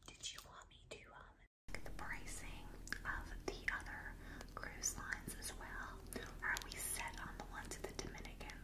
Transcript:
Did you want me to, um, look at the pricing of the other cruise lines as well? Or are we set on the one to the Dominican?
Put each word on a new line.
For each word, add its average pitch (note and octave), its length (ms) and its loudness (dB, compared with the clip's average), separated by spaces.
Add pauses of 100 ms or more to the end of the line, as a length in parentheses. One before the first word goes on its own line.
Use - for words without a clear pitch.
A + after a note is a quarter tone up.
Did - 160 -8 (100)
you - 140 -4
want - 240 -10
me - 80 -16 (120)
to, - 100 -6 (160)
um, - 180 -10 (320)
look - 120 2
at - 60 2
the - 140 0
pricing - 640 -2 (380)
of - 220 4 (220)
the - 120 2 (160)
other - 400 2 (400)
cruise - 420 2
lines - 440 2
as - 180 0
well? - 320 -2 (240)
Or - 400 2
are - 100 8
we - 140 -4
set - 420 2
on - 180 0
the - 120 0
one - 200 -2
to - 120 -2
the - 140 0
Dominican? - 680 -2